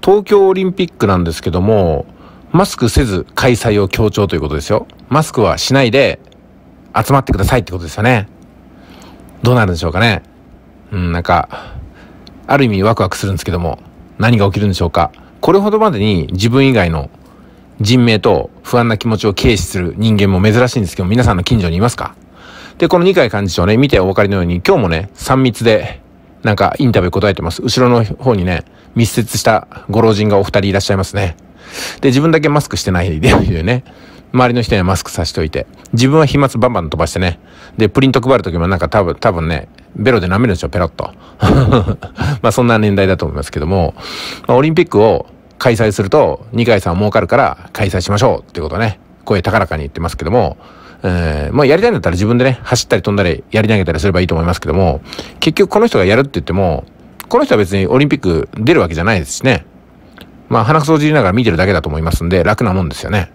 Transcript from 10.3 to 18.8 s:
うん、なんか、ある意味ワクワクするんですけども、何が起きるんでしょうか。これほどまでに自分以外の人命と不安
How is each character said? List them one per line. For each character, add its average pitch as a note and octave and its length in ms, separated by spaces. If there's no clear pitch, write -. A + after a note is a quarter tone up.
う G2+ 60
ん、 F2 160
な E2+ 80
ん - 20
か、 - 540
あ C3+ 120
る C#3 80
意 - 20
味 G2 160
ワ A2 100
ク - 80
ワ F#2 80
ク - 60
す - 100
る G2 60
ん F#2+ 40
で - 20
す - 80
け G2 60
ど F2+ 80
も、 D#2+ 200
何 A2+ 180
が G2+ 100
起 F#2 40
き F#2+ 80
る G2+ 60
ん G2+ 60
で - 20
し - 80
ょ F2 60
う D#2+ 40
か。 - 220
こ E3 140
れ G3 60
ほ G3+ 120
ど G#3+ 80
ま G#3+ 120
で A2+ 80
に G2 340
自 G2 160
分 C3+ 180
以 C3+ 60
外 F#2 160
の D2+ 200
人 A#2+ 240
命 A2+ 160
と F#2+ 300
不 - 140
安 A#2 120